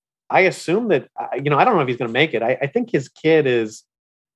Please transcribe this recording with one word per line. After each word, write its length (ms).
I 120
assume 460
that, 200
uh, 140
you 160
know, 80
I 60
don't 100
know 80
if 60
he's 80
gonna 160
make 200
it. 100
I, 200
I 60
think 220
his 180
kid 380
is, 360